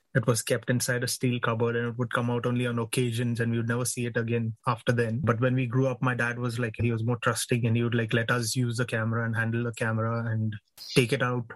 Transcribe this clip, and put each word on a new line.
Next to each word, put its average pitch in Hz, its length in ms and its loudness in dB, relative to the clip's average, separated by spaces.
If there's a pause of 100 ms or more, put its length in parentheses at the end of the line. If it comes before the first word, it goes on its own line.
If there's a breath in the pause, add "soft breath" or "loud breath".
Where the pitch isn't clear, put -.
(160 loud breath)
It 127 120 0
was 117 160 2
kept 120 260 -2
inside 123 340 0
a 123 40 -2
steel 123 320 0
cupboard 117 360 0
and 120 120 -2
it 117 100 -6
would 120 160 -2
come 120 160 0
out 120 160 0
only 123 220 0
on 120 100 -2
occasions, 117 600 0
and 117 120 0
we 117 60 2
would 113 100 0
never 120 160 0
see 120 220 -2
it 120 100 -4
again 113 380 0 (140)
after 123 240 0
then. 117 320 2
But 113 180 2
when 127 140 2
we 131 100 2
grew 131 220 2
up, 127 160 -4
my 123 100 2
dad 120 240 -2
was 120 220 -2
like, 113 180 -2
he 117 140 2
was 113 120 0
more 120 140 2
trusting, 117 480 0
and 113 100 4
he 120 60 2
would, 117 140 2
like, 113 180 0
let 113 160 2
us 120 260 0
use 120 220 0
the 123 80 0
camera 113 400 -2
and 113 100 -2
handle 113 280 0
the 117 100 -4
camera 113 540 -2
and 110 260 0 (400)
take 123 200 4
it 131 100 0
out 123 220 -2 (100)